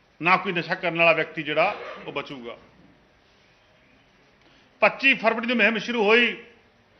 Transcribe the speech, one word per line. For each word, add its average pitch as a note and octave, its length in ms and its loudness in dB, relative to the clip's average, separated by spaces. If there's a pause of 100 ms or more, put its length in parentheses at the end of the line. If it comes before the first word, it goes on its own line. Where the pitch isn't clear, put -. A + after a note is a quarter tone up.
(200)
ਨਾ F3 160 2
ਕੋਈ F#3 160 -2
ਨਸ਼ਾ F3 220 -4
ਕਰਨ E3+ 240 -4
ਵਾਲਾ E3+ 140 6
ਵਿਅਕਤੀ D#3 300 -4
ਜਿਹੜਾ D#3 320 0 (320)
ਉਹ D3+ 60 -12
ਬਚੂਗਾ। C3+ 440 -12 (2250)
ਪੱਚੀ B3+ 320 4
ਫਰਵਰੀ A3+ 320 -2
ਨੂੰ B3 100 0
ਮੁਹਿੰਮ A3 220 2
ਸ਼ੁਰੂ A#3 260 -2
ਹੋਈ। A3 320 4 (640)